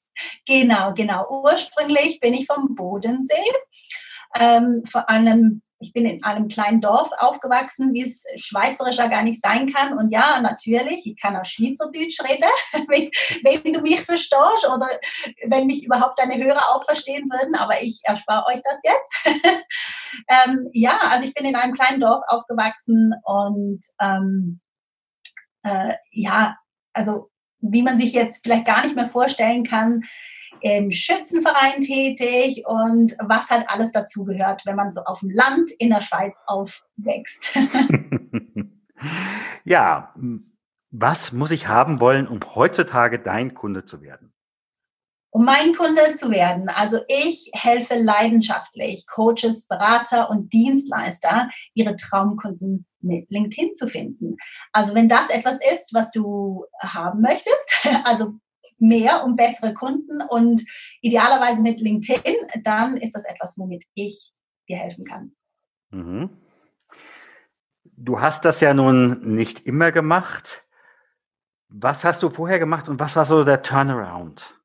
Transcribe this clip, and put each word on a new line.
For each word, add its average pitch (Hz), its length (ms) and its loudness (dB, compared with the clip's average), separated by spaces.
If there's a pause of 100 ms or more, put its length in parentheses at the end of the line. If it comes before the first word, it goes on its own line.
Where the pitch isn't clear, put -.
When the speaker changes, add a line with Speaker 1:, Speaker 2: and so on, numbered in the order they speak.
(440)
Speaker 1:
Genau, 233 480 2
genau. 202 520 -4
Ursprünglich 294 760 2
bin 240 140 2
ich 269 120 -4
vom 277 280 -2
Bodensee, 226 600 -4 (1040)
ähm, 233 460 4
vor - 240 -4
einem, 220 540 4 (160)
ich - 140 -16
bin 233 140 0
in - 180 -6
einem 208 240 -2
kleinen 214 320 0
Dorf 226 380 2
aufgewachsen, 254 720 0
wie 240 100 -2
es - 220 -8 (120)
schweizerischer 240 720 -2
gar 208 140 0
nicht 226 200 -2
sein 269 300 0
kann. 277 240 0
Und 220 140 0
ja, 254 300 2
natürlich, 240 680 -2
ich 214 140 -16
kann 202 160 -4
auch 185 80 -8
Schweizerdeutsch 302 800 -4
reden, 285 200 0 (280)
<laughs> 302 160 -4
wenn, 285 220 2 (520)
wenn 311 100 0
du 320 100 -2
mich 311 180 2
verstehst 339 680 2
oder 254 200 -2 (580)
wenn 269 200 2
mich - 180 -2
überhaupt 247 340 0
deine 262 240 -2
Hörer 269 320 2
auch 269 100 -4
verstehen 285 460 -4
würden. 269 260 -4
Aber 226 260 -2
ich 233 220 -8
erspare 214 420 -2
euch 247 160 -2
das 277 200 -4
jetzt. - 600 0
<laughs> 349 240 2 (600)
Ähm, 254 440 4
ja, 247 260 4 (120)
also 254 160 2
ich - 80 -8
bin 294 100 -6
in 269 120 0
einem 247 180 -2
kleinen 262 260 2
Dorf 240 280 2
aufgewachsen 226 840 2 (100)
und, 202 580 -2 (200)
ähm, 190 600 -2 (1040)
äh, 202 300 -2 (180)
ja, 208 460 0 (380)
also 208 360 -4 (280)
wie 220 240 2
man 254 160 2
sich 233 160 2
jetzt 233 280 0
vielleicht 233 240 2
gar 226 160 4
nicht 294 140 -2
mehr 233 120 -2
vorstellen 240 540 0
kann, 226 420 0 (580)
im 208 280 0
Schützenverein 294 880 0
tätig 262 840 -2
und 226 540 2
was 220 300 0
halt 233 180 0
alles 220 240 -2
dazugehört, 196 720 -4
wenn 196 120 -6
man 202 140 -4
so 175 120 -12
auf 185 180 -10
dem 196 100 -8
Land 269 480 2
in 233 120 2
der 208 100 2
Schweiz 190 460 -6
aufwächst. - 1080 -8
<laughs> 269 140 2 (1400)
Speaker 2:
<laughs> 190 600 -10
Ja, 120 500 2 (760)
was 123 420 -2
muss 135 180 -4
ich 160 180 -4
haben 127 320 2
wollen, 131 260 4
um 113 140 -8 (140)
heutzutage 120 640 2
dein 107 340 -4
Kunde 98 320 -8
zu 76 160 -20
werden? 69 320 -20 (1000)
Speaker 1:
Um 226 140 4
mein 294 300 4
Kunde 311 400 4
zu 254 160 -4
werden, 180 400 0
also 214 380 -2
ich 294 440 -2
helfe 240 420 0
leidenschaftlich 220 1120 0
Coaches, 226 600 0
Berater 226 640 0
und 214 200 -4
Dienstleister, 226 1000 0 (240)
ihre 214 200 0
Traumkunden 196 920 -4 (140)
mit 170 280 -4
LinkedIn 214 480 -4
zu 247 100 -6
finden. - 520 -8 (340)
Also 208 220 0
wenn 226 160 6
das 254 180 4
etwas 262 280 0
ist, - 360 0
was 226 180 0
du 202 540 -6 (160)
haben 185 400 -4
möchtest, - 720 0
<laughs> 262 140 2
also 220 320 -2 (420)
mehr 226 460 4
und 247 120 0
bessere 233 380 0
Kunden 285 480 -6
und 233 400 2 (400)
idealerweise 240 580 4
mit 226 220 0
LinkedIn, 226 800 -2
dann 226 340 0
ist 226 180 -8
das 208 120 -12
etwas, - 320 -12
womit 180 260 -12 (100)
ich - 380 -12 (380)
dir 180 80 -10
helfen 175 260 -14
kann. - 280 -18 (580)
Speaker 2:
Mhm. 95 400 -10 (1500)
Du 120 380 -6
hast 156 240 0
das 160 160 2
ja 143 100 6
nun 127 640 4
nicht 110 320 -4
immer 160 260 2
gemacht. 165 720 -2 (1040)
Was 120 360 -4
hast 170 180 0
du 170 80 2
vorher 175 280 -2
gemacht 160 300 -2
und 139 120 -6
was 151 160 -4
war 156 100 4
so 156 180 6
der 135 180 2
Turnaround? 113 880 -4 (140)